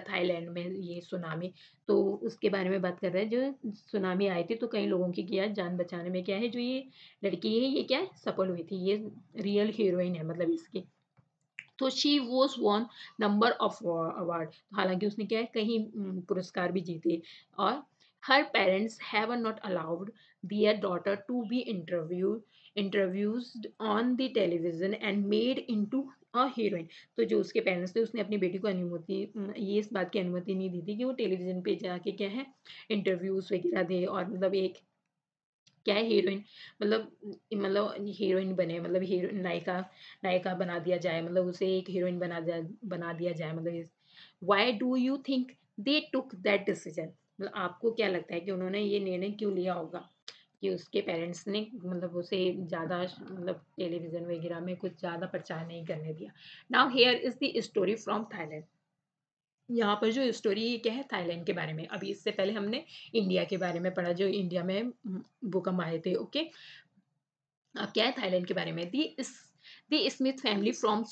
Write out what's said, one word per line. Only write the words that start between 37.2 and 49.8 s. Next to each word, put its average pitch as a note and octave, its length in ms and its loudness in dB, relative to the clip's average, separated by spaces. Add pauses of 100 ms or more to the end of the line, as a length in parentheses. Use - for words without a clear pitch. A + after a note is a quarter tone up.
मतलब G3+ 520 0
heroine F#3+ 480 0
बने, E3+ 240 0
मतलब F3 220 0
हीरो-, F#3 320 0
नायिका, F3+ 440 -2 (460)
नायिका F#3 320 2
बना F3 240 -2
दिया F3 180 2
जाए, E3 240 0
मतलब F3 260 2
उसे F3+ 200 0 (100)
एक F#3 120 -4
heroine F3+ 300 0
बना F3 200 -4
दिया, E3+ 180 -2 (280)
बना E3+ 280 -6
दिया E3+ 180 -2
जाए। D#3+ 240 -4
मतलब E3 200 -4
इस, E3 160 -8 (500)
why G3 240 6 (140)
do B3+ 180 2
you B3+ 180 2 (120)
think B3+ 260 0 (340)
they D4+ 140 4 (140)
took C4 200 -4 (100)
that G3+ 240 4
decision? E3+ 380 -4 (320)
मतलब G3 160 -6
आपको G3+ 360 -2
क्या A3+ 160 2
लगता F#3 280 -2
है E3+ 60 -2
कि G3 100 -6
उन्होंने F#3 300 -2
ये G3+ 180 2
निर्णय F#3+ 320 -2
क्यों G#3 240 -2
लिया F3+ 180 0
होगा? E3+ 340 -8 (540)